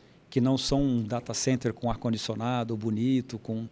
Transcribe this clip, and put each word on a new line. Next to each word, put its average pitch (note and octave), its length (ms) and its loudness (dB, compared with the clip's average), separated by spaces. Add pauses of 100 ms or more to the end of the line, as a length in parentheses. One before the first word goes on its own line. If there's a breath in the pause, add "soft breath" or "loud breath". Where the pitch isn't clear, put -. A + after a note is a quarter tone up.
(280 soft breath)
que - 120 2
não C3 180 4
são C#3 240 2
um B2 200 2
data A#2 300 -4
center B2 400 0
com A#2 180 -4
ar-condicionado, A2+ 840 -2
bonito, A2+ 600 0
com, A2+ 340 -6